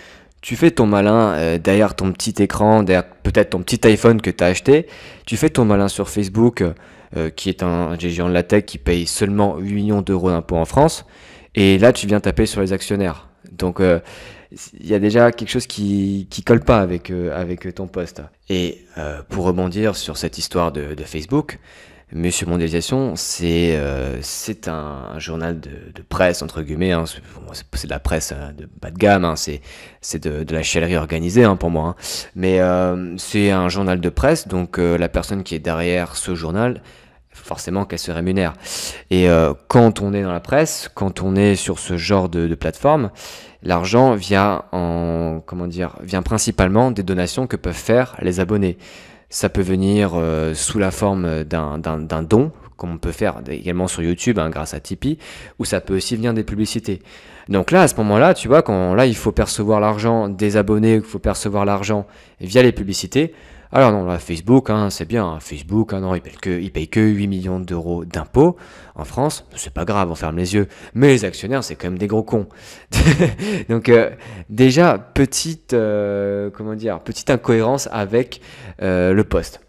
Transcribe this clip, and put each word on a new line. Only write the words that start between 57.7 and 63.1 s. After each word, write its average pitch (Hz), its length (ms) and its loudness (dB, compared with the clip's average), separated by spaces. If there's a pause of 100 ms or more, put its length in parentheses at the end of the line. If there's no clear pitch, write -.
là, 185 100 6
à 160 80 6
ce - 80 -4
moment-là, 110 380 4
tu - 140 -8
vois, 143 120 6
quand 92 320 0
là, 117 140 4
il 113 100 2
faut - 160 -2
percevoir 107 480 0
l'argent 107 480 2
des 101 300 0
abonnés, 107 380 4
il 110 40 2
faut 101 180 -8
percevoir 101 460 -2
l'argent 101 420 -2 (360)
via 98 200 4
les 123 100 8
publicités, 110 600 -2 (420)